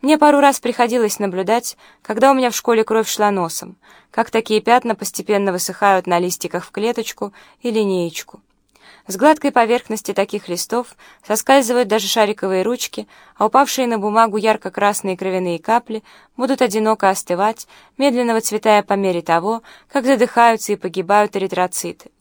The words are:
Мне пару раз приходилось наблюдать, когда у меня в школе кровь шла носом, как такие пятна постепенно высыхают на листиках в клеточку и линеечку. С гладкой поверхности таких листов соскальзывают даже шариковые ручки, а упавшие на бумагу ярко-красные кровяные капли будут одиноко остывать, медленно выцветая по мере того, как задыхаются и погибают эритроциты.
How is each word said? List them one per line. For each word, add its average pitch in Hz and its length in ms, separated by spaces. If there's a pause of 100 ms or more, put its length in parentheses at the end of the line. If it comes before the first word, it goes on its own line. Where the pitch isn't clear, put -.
Мне 302 160
пару 294 220
раз 277 180
приходилось 233 600
наблюдать, 196 580 (260)
когда 226 300
у - 20
меня 254 160
в 214 60
школе 220 280
кровь 220 240
шла 208 220
носом, 180 460 (340)
как 226 200
такие 220 300
пятна 233 340
постепенно 202 580
высыхают 185 540
на 175 120
листиках 180 460
в - 60
клеточку 220 640 (300)
и 247 80
линеечку. 190 680 (680)
С 190 80
гладкой 285 360
поверхности 226 600
таких 202 380
листов 226 440 (320)
соскальзывают 247 600
даже 202 180
шариковые 196 560
ручки, 214 460 (300)
а 208 80
упавшие 262 400
на 226 120
бумагу 214 380
ярко-красные 202 800
кровяные 185 420
капли 220 440 (340)
будут 262 240
одиноко 214 480
остывать, 196 580 (300)
медленно 247 380
выцветая 214 480
по 202 100
мере 190 300
того, 180 400 (280)
как 269 140
задыхаются 233 720
и - 20
погибают 196 600
эритроциты. 180 760 (100)